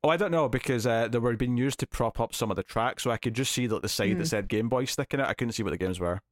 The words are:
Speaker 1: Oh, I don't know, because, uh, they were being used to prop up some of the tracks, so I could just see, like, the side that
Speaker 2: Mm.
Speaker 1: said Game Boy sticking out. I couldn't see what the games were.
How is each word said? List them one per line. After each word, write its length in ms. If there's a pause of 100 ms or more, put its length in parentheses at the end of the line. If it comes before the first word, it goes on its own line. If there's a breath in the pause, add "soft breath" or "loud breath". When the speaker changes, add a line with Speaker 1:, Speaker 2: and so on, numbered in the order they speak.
Speaker 1:
Oh, 60
I 80
don't 140
know, 160
because, 400
uh, 200
they 120
were 160
being 220
used 220
to 80
prop 320
up 140
some 180
of 60
the 60
tracks, 400
so 80
I 60
could 160
just 180
see, 160
like, 140
the 80
side 280
that 60
Speaker 2:
Mm. 60
Speaker 1:
said 180
Game 220
Boy 160
sticking 340
out. 80
I 60
couldn't 200
see 100
what 80
the 60
games 220
were. 220 (100)